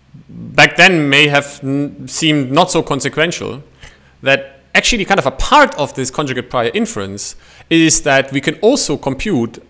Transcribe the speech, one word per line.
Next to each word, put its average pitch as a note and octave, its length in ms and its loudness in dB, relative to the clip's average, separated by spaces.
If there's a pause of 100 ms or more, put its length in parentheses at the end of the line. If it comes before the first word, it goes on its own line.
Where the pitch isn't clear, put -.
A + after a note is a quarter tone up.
(280)
back A#2+ 480 0
then E3+ 320 4
may C#3+ 200 4
have C#3+ 340 -2
n-, C#3 440 -6
seemed C#3+ 460 -2
not F3 180 2
so D#3+ 120 0
consequential, C#3+ 800 -4 (580)
that C3+ 400 0 (140)
actually G#3 300 0
kind G3 140 0
of - 80 0
a - 40 0
part C#4 460 2
of C#3 180 -4
this C3 160 -6
conjugate C3 400 -6
prior A#2+ 240 0
inference G2+ 600 -6 (340)
is D#3+ 320 4
that C3+ 300 2
we C#3+ 80 -2
can D#3 160 -2
also G#3 400 2
compute C3 720 -4